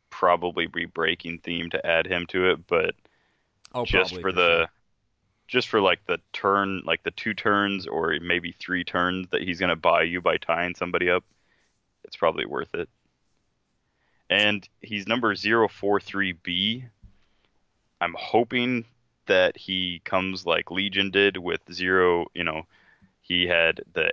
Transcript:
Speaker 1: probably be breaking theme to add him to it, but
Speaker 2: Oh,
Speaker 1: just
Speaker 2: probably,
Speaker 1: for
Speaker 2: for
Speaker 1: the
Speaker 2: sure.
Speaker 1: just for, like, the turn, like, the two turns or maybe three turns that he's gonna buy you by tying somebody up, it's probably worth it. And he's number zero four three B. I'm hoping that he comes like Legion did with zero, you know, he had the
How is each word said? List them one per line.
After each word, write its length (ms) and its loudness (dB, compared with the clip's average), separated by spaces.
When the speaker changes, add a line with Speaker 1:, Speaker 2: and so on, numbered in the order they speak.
Speaker 1:
probably 560 2
be 200 -6
breaking 520 -4
theme 320 -6
to 160 -4
add 220 2
him 220 -2
to 200 2
it, 160 0
but 300 0
Speaker 2:
Oh, 120 -4
Speaker 1:
just 260 2
Speaker 2:
probably, 120 -10
Speaker 1:
for 80 0
Speaker 2:
for 40 -8
Speaker 1:
the 260 4
Speaker 2:
sure. 100 -2
Speaker 1:
just 200 -2
for, 120 2
like, 280 2
the 120 -2
turn, 520 0
like, 180 -2
the 80 -4
two 240 -6
turns 500 0
or 340 -2
maybe 320 -2
three 320 -6
turns 460 -2
that 140 -2
he's 160 -6
gonna 160 2
buy 260 4
you 200 -2
by 160 0
tying 360 -2
somebody 360 -2
up, 140 2
it's 140 -20
probably 300 0
worth 260 -6
it. 160 -8
And 380 2
he's 260 -8
number 280 2
zero 320 2
four 320 0
three 340 -4
B. 520 -6
I'm 180 -4
hoping 680 0
that 300 4
he 460 -6
comes 420 -4
like 260 0
Legion 400 -2
did 260 2
with 240 -4
zero, 600 2
you 100 -8
know, 200 -6
he 240 0
had 360 2
the 200 0